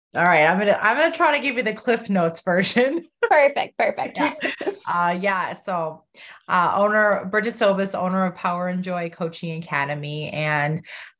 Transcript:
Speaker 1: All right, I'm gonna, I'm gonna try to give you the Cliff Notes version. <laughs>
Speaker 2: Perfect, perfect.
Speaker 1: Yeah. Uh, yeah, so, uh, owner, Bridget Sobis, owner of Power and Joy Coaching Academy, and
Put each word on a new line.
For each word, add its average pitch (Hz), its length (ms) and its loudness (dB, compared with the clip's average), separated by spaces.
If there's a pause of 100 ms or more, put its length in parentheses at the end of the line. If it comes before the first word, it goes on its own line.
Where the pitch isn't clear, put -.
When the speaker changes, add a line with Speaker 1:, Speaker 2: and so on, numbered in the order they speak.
(140)
Speaker 1:
All 170 100 2
right, 160 200 6
I'm 175 140 4
gonna, 208 240 2
I'm 226 140 2
gonna 330 180 2
try 320 200 2
to 285 80 -2
give 254 140 -4
you 254 60 -2
the 220 100 -2
Cliff 226 380 -2
Notes 170 320 0
version. 240 600 0 (120)
<laughs> - 80 -12
Speaker 2:
Perfect, 294 560 2
perfect. - 400 -2
Speaker 1:
Yeah. 285 160 0 (520)
Uh, 175 320 0
yeah, 185 360 -2
so, 170 500 -6 (440)
uh, 180 280 2
owner, 208 540 4
Bridget 214 240 0
Sobis, 196 440 2
owner 185 280 0
of 180 80 -4
Power 180 340 -4
and 180 160 -4
Joy 175 240 -4
Coaching 165 540 -8
Academy, 147 680 -6
and 151 520 -2 (380)